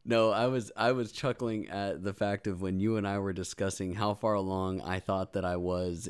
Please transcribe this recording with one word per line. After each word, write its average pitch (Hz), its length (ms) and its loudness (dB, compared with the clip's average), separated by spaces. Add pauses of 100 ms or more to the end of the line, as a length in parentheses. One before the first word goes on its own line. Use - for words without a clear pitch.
No, 113 240 6
I 110 160 4
was, 127 300 0
I 117 160 4
was 120 200 0
chuckling 117 560 -2
at 95 340 -4
the 98 120 -2
fact 101 320 -2
of 95 160 -2
when 95 180 0
you 110 160 2
and 101 100 0
I 101 120 -2
were 98 160 -2
discussing 92 600 -4
how 104 200 0
far 107 200 0
along 95 460 0
I 92 200 -4
thought 95 340 -2
that 92 100 2
I 90 120 0
was 90 540 -2